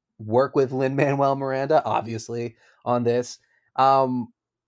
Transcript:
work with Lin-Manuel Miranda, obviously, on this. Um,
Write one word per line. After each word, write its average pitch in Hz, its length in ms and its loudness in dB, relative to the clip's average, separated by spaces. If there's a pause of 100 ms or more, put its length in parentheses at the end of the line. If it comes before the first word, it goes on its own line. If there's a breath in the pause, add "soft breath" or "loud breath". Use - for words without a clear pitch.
(180)
work 120 360 0
with 135 180 2
Lin-Manuel 139 640 0
Miranda, 139 480 0
obviously, 113 720 -6 (280 soft breath)
on 123 200 0
this. 120 340 -2 (380)
Um, 131 560 2 (360)